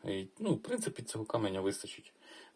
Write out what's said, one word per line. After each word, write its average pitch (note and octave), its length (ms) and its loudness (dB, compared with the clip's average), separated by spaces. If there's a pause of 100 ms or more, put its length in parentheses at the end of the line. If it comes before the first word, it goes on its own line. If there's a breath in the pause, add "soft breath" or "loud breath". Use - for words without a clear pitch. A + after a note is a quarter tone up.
І, F#3+ 220 0 (120)
ну, G3+ 160 4
в - 80 0
принципі, A3 400 -2
цього A2 220 -4
каменя G2 360 2
вистачить. - 520 -2 (440 loud breath)